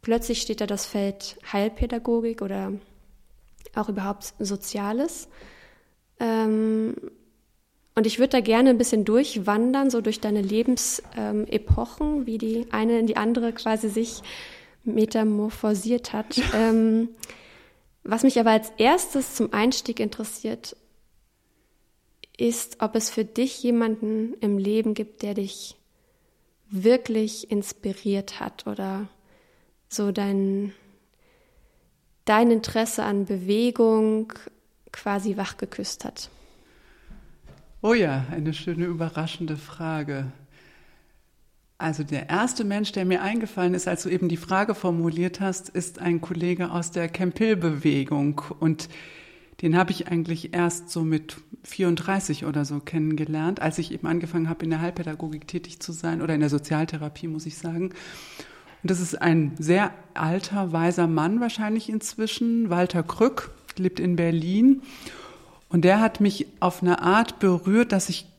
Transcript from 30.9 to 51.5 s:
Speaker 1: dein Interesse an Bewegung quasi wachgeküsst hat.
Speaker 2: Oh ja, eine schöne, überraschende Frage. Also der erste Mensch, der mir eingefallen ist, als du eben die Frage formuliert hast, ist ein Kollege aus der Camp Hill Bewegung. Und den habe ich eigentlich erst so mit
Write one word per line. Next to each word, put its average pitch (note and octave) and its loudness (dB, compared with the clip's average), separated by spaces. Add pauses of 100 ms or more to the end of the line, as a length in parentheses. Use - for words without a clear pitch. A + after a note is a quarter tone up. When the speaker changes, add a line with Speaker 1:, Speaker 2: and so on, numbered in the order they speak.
Speaker 1:
dein A3+ 6
Interesse A3+ 2
an G3+ 0
Bewegung A3 2 (580)
quasi G3+ -4
wachgeküsst - -8
hat. - -12 (1500)
Speaker 2:
Oh G#3+ 4
ja, C#3+ 2
eine D#3+ -2
schöne, E3+ -4
überraschende D#3+ -4
Frage. D3 -6 (1400)
Also D#3 -4
der C#3+ -6
erste A3 0
Mensch, G3+ -2
der F#3+ -2
mir F3+ 2
eingefallen G3 -2
ist, F3+ -4
als D#3+ -2
du F#3 -4
eben F3+ 0
die E3 0
Frage F#3+ 0
formuliert E3+ 0
hast, F#3+ -4
ist - -6
ein E3+ 0
Kollege F3 -2
aus E3+ -4
der E3+ -2
Camp F3 -2
Hill A3 4
Bewegung. D3 0 (180)
Und D#3+ 0 (720)
den E3+ 2
habe F#3 2
ich E3+ -4
eigentlich E3 -4
erst F3 -2
so E3 -2
mit D#3 -2 (260)